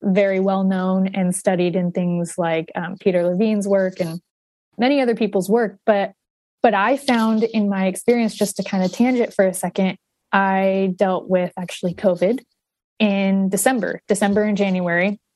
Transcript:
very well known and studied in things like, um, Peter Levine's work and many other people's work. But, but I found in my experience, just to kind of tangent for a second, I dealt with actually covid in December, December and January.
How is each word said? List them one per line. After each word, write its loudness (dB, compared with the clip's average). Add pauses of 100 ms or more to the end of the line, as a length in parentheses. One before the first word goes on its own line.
very 2
well 0
known 0
and 0
studied 0
in -2
things -4
like, -2
um, -8
Peter 0
Levine's 0
work 0
and -6 (560)
many 2
other 2
people's -2
work. 0
But, 0 (500)
but 4
I 2
found 0
in 0
my 0
experience, 0
just -2
to -4
kind -2
of 0
tangent 0
for 4
a 0
second, -2 (340)
I 2
dealt 0
with 0
actually -6
covid 0 (580)
in 2
December, -2
December 0
and -2
January. 0 (160)